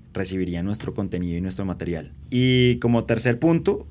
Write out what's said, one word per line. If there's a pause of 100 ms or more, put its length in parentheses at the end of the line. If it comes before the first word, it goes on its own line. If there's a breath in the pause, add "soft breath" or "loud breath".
(140)
recibirían
nuestro
contenido
y
nuestro
material. (180)
Y
como
tercer
punto,